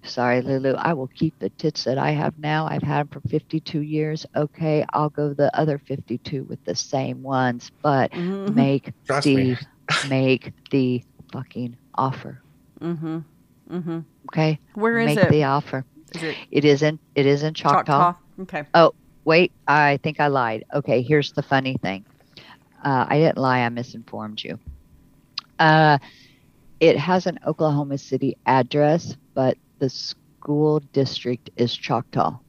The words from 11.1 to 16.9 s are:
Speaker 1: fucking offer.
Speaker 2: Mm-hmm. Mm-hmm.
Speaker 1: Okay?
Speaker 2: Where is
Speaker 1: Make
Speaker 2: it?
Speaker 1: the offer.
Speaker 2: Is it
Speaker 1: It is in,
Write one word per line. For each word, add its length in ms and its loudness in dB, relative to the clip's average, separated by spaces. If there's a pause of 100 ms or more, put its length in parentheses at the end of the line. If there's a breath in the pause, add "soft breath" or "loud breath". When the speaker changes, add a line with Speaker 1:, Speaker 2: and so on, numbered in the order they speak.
Speaker 1:
fucking 440 -10 (180)
offer. 460 -4 (400)
Speaker 2:
Mm-hmm. 380 -6 (520)
Mm-hmm. 280 -8 (320)
Speaker 1:
Okay? 280 0 (160)
Speaker 2:
Where 240 0
is 80 2
Speaker 1:
Make 120 2
Speaker 2:
it? 120 2
Speaker 1:
the 140 4
offer. 400 -2 (300)
Speaker 2:
Is 80 -10
it 140 -8 (140)
Speaker 1:
It 140 0
is 180 6
in, 160 0 (160)